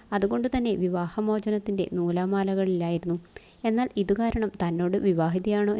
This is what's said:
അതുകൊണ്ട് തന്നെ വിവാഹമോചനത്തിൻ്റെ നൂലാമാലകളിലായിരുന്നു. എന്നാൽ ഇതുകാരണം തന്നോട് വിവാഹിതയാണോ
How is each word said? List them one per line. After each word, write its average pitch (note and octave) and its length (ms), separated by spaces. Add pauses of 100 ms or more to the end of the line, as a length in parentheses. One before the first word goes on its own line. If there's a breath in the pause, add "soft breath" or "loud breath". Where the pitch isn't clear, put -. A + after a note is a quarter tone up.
(120)
അതുകൊണ്ട് A3 380
തന്നെ A#3+ 260
വിവാഹമോചനത്തിൻ്റെ G3+ 1080 (120)
നൂലാമാലകളിലായിരുന്നു. F3+ 1200 (480 loud breath)
എന്നാൽ A#3 320
ഇതുകാരണം A3 540 (100)
തന്നോട് F3+ 360 (120)
വിവാഹിതയാണോ F#3 720